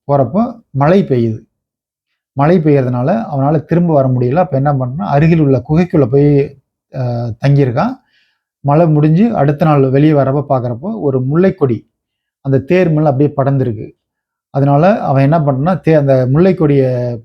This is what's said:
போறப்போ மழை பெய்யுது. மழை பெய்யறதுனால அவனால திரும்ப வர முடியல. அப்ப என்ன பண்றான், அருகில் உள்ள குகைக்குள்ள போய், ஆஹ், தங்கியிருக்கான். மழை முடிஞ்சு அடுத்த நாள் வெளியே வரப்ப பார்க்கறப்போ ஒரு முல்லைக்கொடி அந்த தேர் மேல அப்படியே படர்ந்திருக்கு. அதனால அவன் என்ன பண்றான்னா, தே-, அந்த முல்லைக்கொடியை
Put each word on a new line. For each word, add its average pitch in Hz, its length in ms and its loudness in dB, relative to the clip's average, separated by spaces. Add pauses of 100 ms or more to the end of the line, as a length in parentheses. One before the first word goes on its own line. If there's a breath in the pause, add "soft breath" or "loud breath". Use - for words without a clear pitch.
(120)
போறப்போ 147 580 -2
மழை 156 340 2
பெய்யுது. 117 360 -2 (920)
மழை 156 260 2
பெய்யறதுனால 143 760 0
அவனால 139 320 -2
திரும்ப 165 300 0
வர 135 140 2
முடியல. 123 260 -2
அப்ப 175 220 -2
என்ன 143 160 -2
பண்றான், 135 400 -6
அருகில் 160 280 2
உள்ள 139 280 2
குகைக்குள்ள 160 380 0
போய், 143 540 0 (320)
ஆஹ், 120 380 -6 (160)
தங்கியிருக்கான். 143 480 0 (640)
மழை 151 280 2
முடிஞ்சு 156 480 2
அடுத்த 147 280 -2
நாள் 143 260 2
வெளியே 143 220 2
வரப்ப 139 360 0
பார்க்கறப்போ 131 520 -6
ஒரு 135 200 -2
முல்லைக்கொடி 143 640 -2 (540)
அந்த 135 180 0
தேர் 175 340 0
மேல 151 160 0
அப்படியே 143 280 0
படர்ந்திருக்கு. 131 560 -4 (580)
அதனால 143 500 2
அவன் 135 220 0
என்ன 147 160 2
பண்றான்னா, 147 420 -2
தே-, 160 160 2
அந்த 135 360 2
முல்லைக்கொடியை 139 920 0